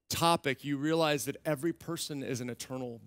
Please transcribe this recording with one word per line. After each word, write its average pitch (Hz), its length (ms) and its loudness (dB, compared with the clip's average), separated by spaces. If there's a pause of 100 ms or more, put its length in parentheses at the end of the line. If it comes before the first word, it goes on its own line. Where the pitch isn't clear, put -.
(100)
topic, 165 540 4
you 143 120 0
realize 151 480 2
that 139 220 -4
every 156 260 0
person 156 500 -6
is 120 200 -4
an 123 80 -6
eternal 123 560 -8